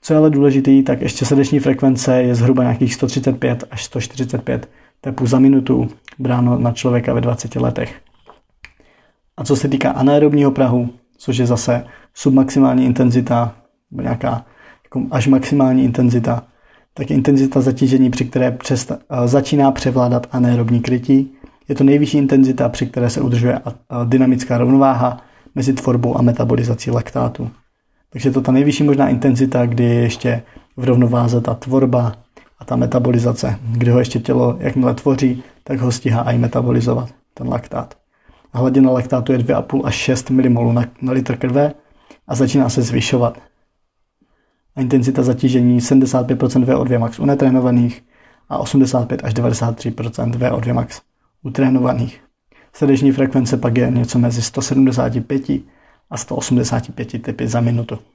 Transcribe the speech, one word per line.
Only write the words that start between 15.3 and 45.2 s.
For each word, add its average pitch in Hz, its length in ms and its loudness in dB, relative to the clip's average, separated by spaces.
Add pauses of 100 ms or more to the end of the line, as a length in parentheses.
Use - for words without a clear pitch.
intenzita, 120 600 0 (500)
tak 131 160 -10
je 147 60 -2
intenzita 135 460 2
zatížení, 127 480 2
při 123 160 -4
které 127 260 -2
přesta-, - 460 -6 (120)
eh, 123 180 -2
začíná 139 440 2
převládat 123 600 -2
anaerobní 120 500 2
krytí. 127 500 0 (360)
Je 143 80 -4
to 143 80 0
nejvyšší 143 340 4
intenzita, 131 520 2
při - 160 -4
které 120 240 -2
se 120 120 -4
udržuje 120 360 0
a-, - 160 -10 (160)
a 120 140 -6
dynamická 127 540 2
rovnováha 127 640 2 (340)
mezi 131 180 -2
tvorbou 123 440 -2
a 123 40 0
metabolizací 120 720 0
laktátu. 120 580 -4 (600)
Takže 131 200 -2
je 131 40 -2
to 131 80 0
ta 131 100 0
nejvyšší 143 320 2
možná 139 260 2
intenzita, 127 560 0
kdy 120 180 0
je 120 180 2
ještě 117 420 -2 (340)
v 127 60 -8
rovnováze 120 580 2
ta 120 120 -4
tvorba 123 600 0 (460)
a - 60 -20
ta 123 100 -6
metabolizace, 120 880 0
kdy 120 280 0
ho 123 80 4
ještě 120 200 -2
tělo, 123 400 0
jakmile 123 340 0
tvoří, 131 500 -2 (200)
tak 131 160 -6
ho 123 120 -2
stíhá 117 400 -2
i 120 60 0
metabolizovat, 120 720 -2 (240)
ten 127 140 -10
laktát. 123 480 -8 (580)
A 120 60 -6
hladina 131 320 4
laktátu 127 400 0
je 127 60 2
dvě 120 180 0
a - 60 -2
půl - 240 -4
až 113 100 -2
šest - 340 -4
milimolů 120 420 2
na, 120 140 0 (160)
na 127 120 -2
litr 131 240 -2
krve 143 360 0 (540)
a - 80 -6
začíná 131 340 2
se 123 120 -2
zvyšovat. 120 560 -2 (1400)
A 139 60 -6
intenzita 127 420 0